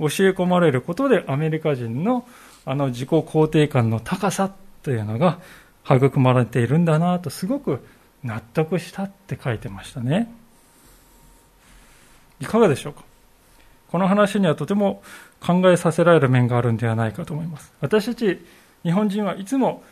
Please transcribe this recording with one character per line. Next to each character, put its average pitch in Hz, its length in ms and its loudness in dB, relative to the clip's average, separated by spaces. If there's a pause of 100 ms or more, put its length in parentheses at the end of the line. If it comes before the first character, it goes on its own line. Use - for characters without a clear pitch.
教 151 60 0
え - 20 0 (220)
込 185 160 -2
ま 180 120 2
れ 170 140 4
る - 80 0
こ 175 140 -8
と 269 140 -2
で、 214 200 4
ア 139 80 -2
メ 156 140 -2
リ 156 100 -2
カ 151 160 0
人 120 260 -6
の 247 240 -2 (380)
あ 135 100 -4
の 143 140 -2
自 123 180 -6
己 - 20 -20
肯 156 380 2
定 151 220 2
感 117 220 2
の 113 100 -2
高 185 320 -4
さ 196 180 -2 (320)
と 151 80 -6
い 123 60 -2
う 107 80 -4
の 107 140 -6
が 165 200 2 (500)
育 135 300 2
ま 127 140 4
れ 123 140 2
て 123 160 -2
い 117 40 0
る 139 120 0
ん 175 60 2
だ 156 140 2
な 180 220 0
と 147 100 -8
す - 160 -8
ご 277 140 -4
く 147 240 -6 (400)
納 113 160 -6
得 165 400 -4
し - 120 -14
た 196 120 -8
っ 196 60 -10
て - 300 -14
書 127 120 -4
い 110 60 -6
て - 100 -14
ま 98 160 -16
し - 80 -20
た 131 80 -12
ね。 170 320 -2 (2000)
い 139 40 -12
か 214 140 -2
が 233 80 6
で 147 80 4
し - 120 -6
ょ 71 40 -10
う - 40 -16
か？ - 80 -20 (880)
こ 170 100 -4
の 190 100 0
話 202 320 2
に 185 80 2
は 147 80 2
と 147 100 -8
て 202 80 -2
も 202 280 -2 (380)
考 180 300 2
え 175 60 6
さ 170 160 0
せ 170 100 0
ら 170 120 6
れ 156 60 6
る 135 80 4
面 123 200 4
が 123 100 0
あ 117 40 0
る 120 100 0
ん 113 40 0
で 117 120 -2
は 110 80 0
な 113 100 0
い 107 60 -4
か 170 120 -12
と - 100 -10
思 156 80 -8
い 160 40 -8
ま 160 140 -12
す。 - 200 -20
私 208 260 0
た 240 80 -4
ち 208 300 -2 (380)
日 170 80 -2
本 208 180 0
人 208 160 -2
は 190 120 -4
い 196 80 -12
つ 269 140 -2
も 185 340 -2